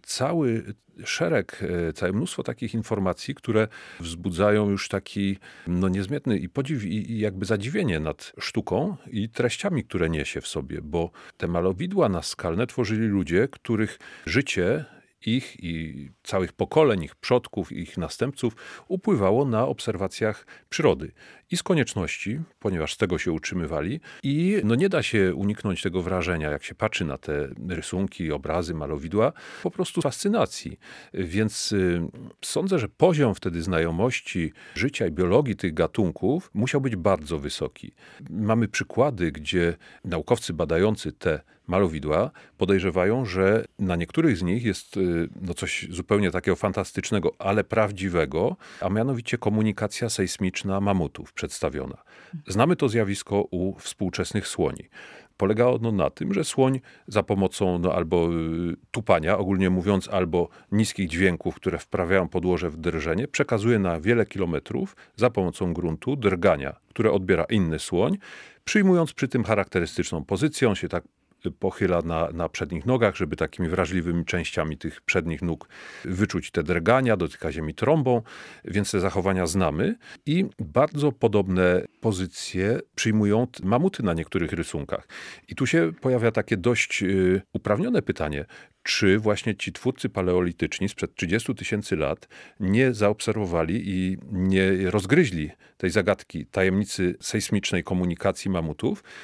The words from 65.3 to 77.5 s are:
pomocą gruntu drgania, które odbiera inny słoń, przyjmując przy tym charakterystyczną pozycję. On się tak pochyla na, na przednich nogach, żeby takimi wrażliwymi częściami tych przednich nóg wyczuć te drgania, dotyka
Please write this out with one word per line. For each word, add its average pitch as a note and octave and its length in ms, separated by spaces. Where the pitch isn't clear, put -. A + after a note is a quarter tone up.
pomocą F2+ 420
gruntu E2+ 440
drgania, F2+ 600
które A2 240
odbiera F#2 320
inny E2+ 340
słoń, A#2 400
przyjmując F#3 480
przy - 160
tym B2 160
charakterystyczną F#2 800
pozycję. B2+ 440
On G#2 60
się F#2 140
tak E2+ 160
pochyla F2+ 440
na, E2 300
na E2 160
przednich D#2+ 380
nogach, A#2 300
żeby D#2+ 200
takimi E2+ 320
wrażliwymi F2 560
częściami D#2+ 540
tych - 220
przednich E2 420
nóg E2 260
wyczuć F#2 460
te E2+ 120
drgania, G#2 540
dotyka E2 360